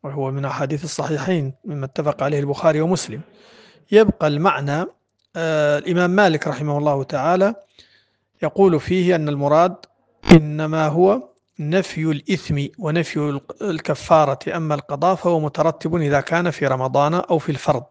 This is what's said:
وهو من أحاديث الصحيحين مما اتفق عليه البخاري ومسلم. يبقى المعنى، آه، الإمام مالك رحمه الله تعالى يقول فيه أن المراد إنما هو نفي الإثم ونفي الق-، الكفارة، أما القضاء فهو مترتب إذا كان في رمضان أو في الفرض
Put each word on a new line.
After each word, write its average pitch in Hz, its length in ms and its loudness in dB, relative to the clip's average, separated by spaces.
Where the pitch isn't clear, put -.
وهو 139 280 -4
من 139 140 -6
أحاديث 139 380 -4
الصحيحين 151 680 -4
مما 147 200 -8
اتفق 143 380 -4
عليه 143 160 0
البخاري 147 420 0
ومسلم. 160 400 -4
يبقى 202 360 4
المعنى، 147 580 0
آه، 151 420 0
الإمام 175 320 0
مالك 180 380 2
رحمه 143 300 -4
الله 143 260 0
تعالى 180 520 0
يقول 175 360 2
فيه 180 360 0
أن 151 140 -2
المراد 147 460 2
إنما 156 560 4
هو 185 420 2
نفي 160 420 -2
الإثم 151 640 -2
ونفي 160 380 -2
الق-، 147 460 -6
الكفارة، 156 920 0
أما 156 180 -2
القضاء 147 400 -2
فهو 175 240 0
مترتب 156 560 -2
إذا 143 260 2
كان 175 300 0
في 147 160 -2
رمضان 135 460 0
أو 180 240 0
في - 120 -4
الفرض 139 420 -2